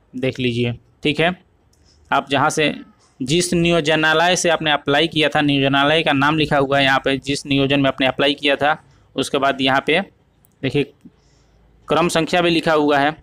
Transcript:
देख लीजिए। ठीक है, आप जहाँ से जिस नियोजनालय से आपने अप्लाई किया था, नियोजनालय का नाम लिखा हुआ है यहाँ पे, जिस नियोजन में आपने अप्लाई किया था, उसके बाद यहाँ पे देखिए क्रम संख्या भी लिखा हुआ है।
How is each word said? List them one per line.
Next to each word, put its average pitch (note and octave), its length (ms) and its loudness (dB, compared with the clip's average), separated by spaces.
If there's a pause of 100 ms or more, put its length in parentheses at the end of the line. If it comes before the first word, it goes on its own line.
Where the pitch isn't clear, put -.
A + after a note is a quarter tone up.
(160)
देख B2+ 240 -4
लीजिए। A#2+ 320 -2 (300)
ठीक D3+ 180 -2
है, F3 140 0 (760)
आप C3+ 200 -2
जहाँ C#3+ 200 2
से D3+ 220 0 (480)
जिस D#3 340 -2
नियोजनालय E3 800 2
से F3 120 -2
आपने D#3 240 0
अप्लाई C#3+ 360 0
किया D3+ 200 0
था, D3+ 120 0
नियोजनालय C#3+ 640 2
का D#3 120 0
नाम C#3+ 240 2
लिखा D3+ 200 0
हुआ C#3 200 0
है C#3 60 2
यहाँ C3+ 140 2
पे, C3+ 200 -2
जिस C#3 280 -8
नियोजन C#3 340 0
में C3+ 80 2
आपने C3+ 180 0
अप्लाई C#3 280 0
किया C#3+ 220 0
था, C#3+ 200 -2 (400)
उसके C#3 220 -4
बाद C3+ 220 -2
यहाँ C3+ 260 2
पे D#3+ 140 2 (640)
देखिए C#3 300 -2 (960)
क्रम D#3+ 220 0
संख्या E3+ 320 -2
भी E3+ 80 2
लिखा E3 240 0
हुआ D3 240 2
है। D3 240 0